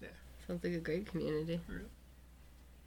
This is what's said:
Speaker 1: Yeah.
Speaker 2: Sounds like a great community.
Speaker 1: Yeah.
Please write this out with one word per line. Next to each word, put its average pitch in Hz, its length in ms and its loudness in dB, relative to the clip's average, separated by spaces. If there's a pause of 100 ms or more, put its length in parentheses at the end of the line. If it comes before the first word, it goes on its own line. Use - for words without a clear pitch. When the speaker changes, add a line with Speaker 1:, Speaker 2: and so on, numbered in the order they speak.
Speaker 1:
Yeah. - 80 -8 (380)
Speaker 2:
Sounds 175 160 2
like 175 120 4
a 165 40 4
great 165 280 4
community. 160 600 4
Speaker 1:
Yeah. 87 100 -2 (1080)